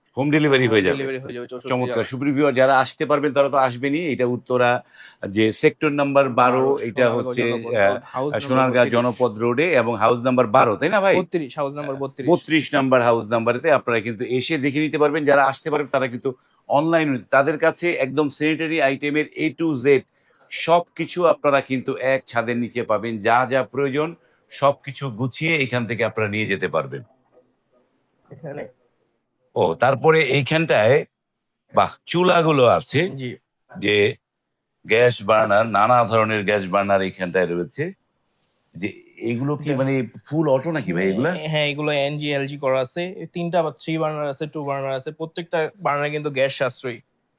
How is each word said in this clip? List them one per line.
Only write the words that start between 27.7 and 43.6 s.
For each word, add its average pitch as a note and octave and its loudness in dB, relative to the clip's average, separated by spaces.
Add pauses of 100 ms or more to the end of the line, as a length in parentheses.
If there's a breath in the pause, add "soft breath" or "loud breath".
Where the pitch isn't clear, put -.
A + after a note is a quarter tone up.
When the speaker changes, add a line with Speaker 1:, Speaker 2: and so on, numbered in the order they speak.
Speaker 2:
এখানে D3 -14 (840)
Speaker 1:
ও, A2 2
তারপরে C#3 2
এইখানটায়, C#3 2 (680)
বাহ, F#2+ 2 (120)
চুলাগুলো E3 4
আছে। A#2 2
Speaker 2:
জি। C3 -12 (420)
Speaker 1:
যে G#2 0 (720)
গ্যাস A#2+ 2
বার্নার, G#2+ 2
নানা A2+ 4
ধরনের A2 0
গ্যাস G2+ 0
বার্নার G2 2
এইখানটায় F#2 -2
রয়েছে। F2 -6 (840)
যে F#2+ -8 (240)
এগুলো A#2+ -4
কি C#3+ -10
Speaker 2:
এটা C#3 -2
Speaker 1:
মানে C3+ 0 (200)
ফুল D3+ 0
অটো C3+ 0
নাকি D3 -4
ভাই F3+ 0
এগুলা? D#3 0
Speaker 2:
হ্যাঁ, D#3 -2
এগুলো D3 -2
এনজি, D3 -2
এলজি C#3 -4
করা C3 0
আছে। E3+ -8
তিনটা E3+ -2